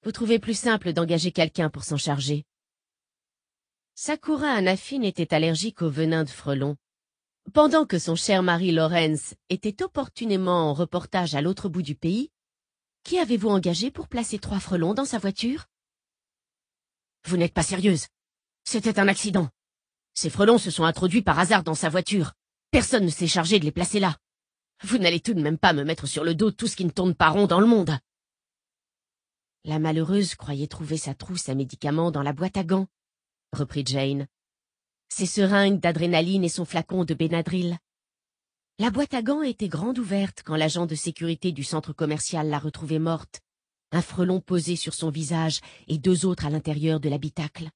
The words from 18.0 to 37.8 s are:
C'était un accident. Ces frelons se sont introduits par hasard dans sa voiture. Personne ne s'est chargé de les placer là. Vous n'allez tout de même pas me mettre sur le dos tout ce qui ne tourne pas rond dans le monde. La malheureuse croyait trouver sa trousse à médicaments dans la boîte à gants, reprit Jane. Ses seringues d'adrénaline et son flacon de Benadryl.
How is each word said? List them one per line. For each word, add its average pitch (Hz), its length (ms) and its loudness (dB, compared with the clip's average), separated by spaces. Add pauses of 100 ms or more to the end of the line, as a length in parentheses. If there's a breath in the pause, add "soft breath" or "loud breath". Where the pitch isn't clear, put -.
C'était 208 360 0
un 196 80 6
accident. 190 400 0 (680)
Ces 160 160 -4
frelons 214 280 6
se 185 120 -2
sont 160 140 0
introduits 180 380 2
par 190 160 2
hasard 185 260 2
dans 160 100 -2
sa 175 140 -2
voiture. 175 460 0 (360)
Personne 240 340 4
ne 170 60 2
s'est 170 160 -2
chargé 175 320 2
de 156 60 2
les 151 80 0
placer 180 260 -2
là. 185 180 2 (680)
Vous 214 140 0
n'allez 170 220 4
tout 233 140 -2
de 165 80 0
même 151 160 0
pas 185 140 6
me 143 120 0
mettre 160 220 -4
sur 147 160 -4
le 165 120 0
dos 202 160 2
tout - 160 -6
ce - 100 -4
qui 185 80 -4
ne 165 60 2
tourne 185 240 0
pas 156 160 4
rond 196 160 4
dans 170 140 4
le 214 60 8
monde. 175 320 4 (1700)
La 156 140 -2
malheureuse 160 560 0
croyait 143 320 -6
trouver 156 300 -6
sa 139 180 -6
trousse - 340 -10
à 131 60 -2
médicaments 147 560 -2
dans 147 120 -4
la 143 100 -2
boîte 175 240 -4
à 190 80 -2
gants, 190 220 0 (680)
reprit 139 320 -4
Jane. 139 420 -2 (840)
Ses 190 160 -2
seringues 196 540 4
d'adrénaline 170 640 2
et 170 40 2
son 175 160 -4
flacon 175 400 -2
de 156 80 -2
Benadryl. 170 680 -2 (1000)